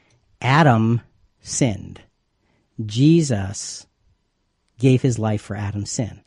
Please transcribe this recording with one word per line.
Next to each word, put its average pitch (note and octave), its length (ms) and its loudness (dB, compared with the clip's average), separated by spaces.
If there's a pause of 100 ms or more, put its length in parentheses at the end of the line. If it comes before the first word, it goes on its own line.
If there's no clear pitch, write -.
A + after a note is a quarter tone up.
(400)
Adam A#2+ 640 4 (400)
sinned. G2 580 -4 (880)
Jesus B2 1000 0 (920)
gave C3 220 4
his A#2+ 160 0
life G#2+ 240 -2
for G2+ 140 -12
Adam's G2+ 340 -6
sin, G2 380 -8